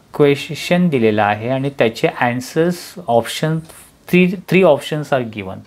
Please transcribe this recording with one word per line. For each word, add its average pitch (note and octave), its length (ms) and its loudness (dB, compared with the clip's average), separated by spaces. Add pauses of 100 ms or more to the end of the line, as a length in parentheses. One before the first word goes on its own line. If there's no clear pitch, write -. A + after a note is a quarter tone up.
(140)
क्वेश्चन D3+ 760 0
दिलेला A2 340 2
आहे G#2 260 -2
आणि C3+ 200 -2
त्याचे C3 380 0
आन्सर्स D3 880 -2 (120)
ऑप्शन, D#3 520 0 (540)
three, F3+ 140 6
three F#3 360 0
options D3 540 0
are A2 200 -6
given, F#2+ 180 -10 (120)